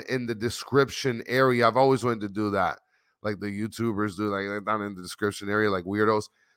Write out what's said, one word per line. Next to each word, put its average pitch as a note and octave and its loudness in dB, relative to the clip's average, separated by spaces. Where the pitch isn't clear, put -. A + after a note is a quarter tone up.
in B2+ -2
the A#2 -2
description A#2+ 0
area. B2 4
I've A2+ 4
always C3 4
wanted A#2 0
to G#2 -4
do G#2 0
that, F#2 0
like G#2 -4
the G2+ -6
YouTubers G#2 -4
do, G#2+ -2
like, G2 -2
like, G2+ -6
down G#2+ 0
in G2+ -6
the F2+ -14
description G2+ -4
area, G#2+ 2
like F#2 -2
weirdos. G#2+ 2